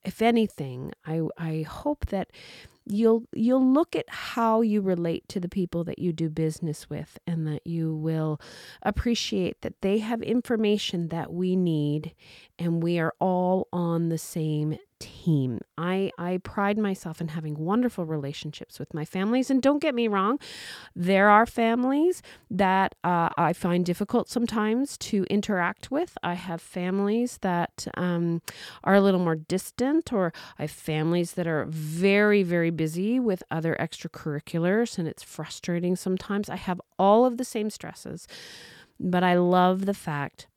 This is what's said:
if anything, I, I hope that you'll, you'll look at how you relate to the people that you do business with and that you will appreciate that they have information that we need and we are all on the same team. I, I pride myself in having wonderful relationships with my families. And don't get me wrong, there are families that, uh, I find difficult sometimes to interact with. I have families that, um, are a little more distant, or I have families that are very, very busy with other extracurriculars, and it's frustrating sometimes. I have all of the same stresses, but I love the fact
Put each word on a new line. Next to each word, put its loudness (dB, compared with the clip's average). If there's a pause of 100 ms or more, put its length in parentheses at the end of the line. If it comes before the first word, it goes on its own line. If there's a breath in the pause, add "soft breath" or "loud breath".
if -6
anything, 0 (140)
I, -2 (160)
I -4
hope -4
that -2 (540 loud breath)
you'll, 4 (100)
you'll 4
look 4
at -4
how 0
you 2
relate 0
to -4
the -6
people -2
that -8
you 0
do -2
business -4
with -10
and -2
that -6
you -2
will -2 (440 loud breath)
appreciate -2
that -10
they 2
have -4
information 0
that -6
we 0
need 0 (440 loud breath)
and -2
we 0
are 0
all 2
on 0
the -2
same -2 (220)
team. 0 (200)
I, -2
I -2
pride -2
myself -4
in -4
having -6
wonderful 0
relationships -8
with -12
my -6
families. 0
And 4
don't 4
get 0
me 2
wrong, 2 (580 loud breath)
there 4
are 8
families 2 (300 loud breath)
that, 2 (100)
uh, 2
I 2
find 0
difficult 0
sometimes 0
to 0
interact -2
with. -4
I -2
have -8
families -2
that, -2 (100)
um, 0 (400 loud breath)
are 4
a 8
little 4
more 2
distant, -2
or 0 (260 loud breath)
I -4
have -6
families 0
that -2
are 0
very, 2
very 2
busy -2
with -2
other 0
extracurriculars, -2
and -2
it's -10
frustrating -4
sometimes. -4
I -8
have -6 (200)
all 8
of 0
the -4
same -4
stresses, -14 (720 loud breath)
but 2
I 6
love 4
the 0
fact -8 (120)